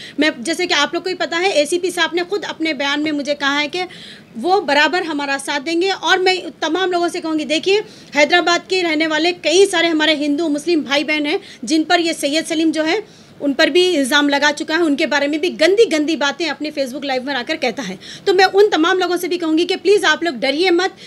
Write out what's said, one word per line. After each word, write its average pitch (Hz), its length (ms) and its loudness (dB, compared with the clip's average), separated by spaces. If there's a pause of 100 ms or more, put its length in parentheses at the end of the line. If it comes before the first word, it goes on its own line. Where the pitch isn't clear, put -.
(200)
मैं, 302 200 2
जैसे 330 260 -2
कि 349 100 0
आप 294 180 2
लोग 339 80 -4
को 370 80 -6
ही 370 60 -4
पता 330 200 -4
है, 381 160 0
एसीपी 349 400 0
साहब 320 220 0
ने 349 100 -2
खुद 359 220 -4
अपने 311 280 -4
बयान 285 280 -2
में 311 100 -2
मुझे 285 240 -4
कहा 277 180 -2
है 294 140 -2
कि 359 140 -6 (560)
वो 349 240 2
बराबर 302 420 2
हमारा 285 360 -4
साथ 294 220 -4
देंगे। 339 280 0
और 359 300 0
मैं 370 160 2 (260)
तमाम 349 300 0
लोगों 349 180 2
से 349 100 -6
कहूँगी, 311 260 -4
देखिए, 349 360 0 (320)
हैदराबाद 339 540 4
के 370 140 0
रहने 320 260 0
वाले 311 320 0
कई 330 280 4
सारे 339 200 0
हमारे 311 280 2
हिंदू 294 340 -2
मुस्लिम 294 340 0
भाई 285 220 0
बहन 302 200 -2
हैं 349 140 -2 (240)
जिन 311 200 0
पर 349 180 2
ये 330 140 -2
सैयद 302 300 -2
सलीम 320 260 0
जो 311 120 0
है 370 180 0 (380)
उन 285 140 0
पर 311 160 2
भी 330 180 4
इल्ज़ाम 294 400 2
लगा 285 240 2
चुका 311 220 -4
है, 339 80 2
उनके 302 260 2
बारे 285 200 0
में 302 120 -2
भी 349 120 0
गंदी 359 340 4
गंदी 302 300 0
बातें 302 320 -2
अपने 294 240 -6
Facebook 277 320 -6
Live 262 220 -2
में 285 80 -4
आकर 254 220 -4
कहता 262 260 -4
है। 185 160 -10 (280)
तो 392 80 4
मैं 381 120 6
उन 381 220 6
तमाम 370 300 2
लोगों 359 180 0
से 349 120 -6
भी 349 100 -2
कहूँगी 320 260 0
कि 370 140 -2
please 370 280 4
आप 311 180 0
लोग 311 140 -4
डरिए 285 340 0
मत। 370 220 0 (120)